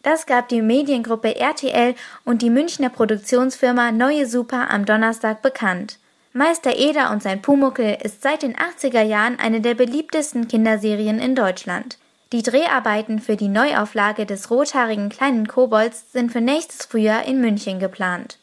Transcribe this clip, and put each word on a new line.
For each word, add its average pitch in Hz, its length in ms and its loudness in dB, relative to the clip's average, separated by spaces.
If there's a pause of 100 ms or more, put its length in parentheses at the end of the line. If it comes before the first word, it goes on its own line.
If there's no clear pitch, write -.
Das 311 260 0
gab 247 200 2
die 233 140 0
Mediengruppe 226 720 0
R 294 200 -2
T - 120 -6
L 247 260 2 (300)
und 240 180 0
die 233 100 2
Münchner 277 380 0
Produktionsfirma 240 1000 0
Neue 262 360 2
Super 240 440 -2
am 202 140 0
Donnerstag 220 560 0
bekannt. 208 580 -2 (320)
Meister 294 460 0
Eder 294 340 2
und 208 100 -2
sein 196 200 -4
Pumuckl 262 600 2
ist - 200 -8
seit 311 220 -2
den 240 140 -4
achtziger 262 440 0
Jahren 220 380 0
eine 226 200 0
der 240 140 0
beliebtesten 254 760 -2
Kinderserien 214 720 0
in 254 160 0
Deutschland. 190 600 -2 (340)
Die 233 120 -2
Dreharbeiten 220 760 0
für 214 160 -2
die 202 140 -2
Neuauflage 214 760 0
des 196 240 -10
rothaarigen 233 600 0
kleinen 233 380 0
Kobolds 226 680 0
sind 240 180 -2
für 233 100 -2
nächstes 294 440 -2
Frühjahr 214 400 0
in 262 160 0
München 208 380 0
geplant. 185 640 -4